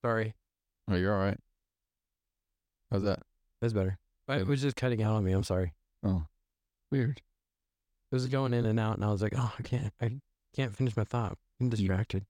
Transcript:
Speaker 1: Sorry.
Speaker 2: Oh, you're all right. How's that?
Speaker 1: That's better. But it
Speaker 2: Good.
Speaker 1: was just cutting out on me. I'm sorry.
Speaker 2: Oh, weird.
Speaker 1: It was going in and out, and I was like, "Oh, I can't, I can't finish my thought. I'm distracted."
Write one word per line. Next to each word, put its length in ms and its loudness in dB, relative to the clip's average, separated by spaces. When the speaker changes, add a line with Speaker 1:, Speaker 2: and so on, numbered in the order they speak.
Speaker 1:
Sorry. 300 0
Speaker 2:
Oh, 80 2
you're 180 2
all 80 2
right. 160 0
How's 140 0
that? 160 0
Speaker 1:
That's 120 0
better. 260 0
But 120 -2
it 20 0
Speaker 2:
Good. 80 0
Speaker 1:
was 140 2
just 140 0
cutting 260 0
out 120 2
on 100 2
me. 80 2
I'm 120 2
sorry. 280 0
Speaker 2:
Oh, 220 0
weird. 320 -2
Speaker 1:
It 40 -2
was 120 0
going 280 0
in 120 2
and 120 2
out, 180 0
and 80 -2
I 60 2
was 120 2
like, 140 -2
"Oh, 220 0
I 40 -8
can't, 380 -4
I 200 -4
can't 220 -4
finish 200 0
my 80 0
thought. 340 -4
I'm 100 2
distracted." 600 0